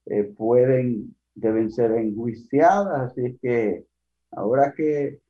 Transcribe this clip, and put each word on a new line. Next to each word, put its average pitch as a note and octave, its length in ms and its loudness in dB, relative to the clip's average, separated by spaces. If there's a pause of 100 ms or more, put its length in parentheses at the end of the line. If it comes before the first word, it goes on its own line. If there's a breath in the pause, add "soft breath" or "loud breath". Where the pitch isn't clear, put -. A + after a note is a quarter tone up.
eh, G#2 160 -2
pueden, B2 960 0 (180)
deben A2 340 0
ser A#2 240 0
enjuiciadas. B2+ 1160 0
Así B2 160 -6
es B2 140 -10
que A2+ 440 -2 (460)
ahora C3+ 420 0
que D3 580 -4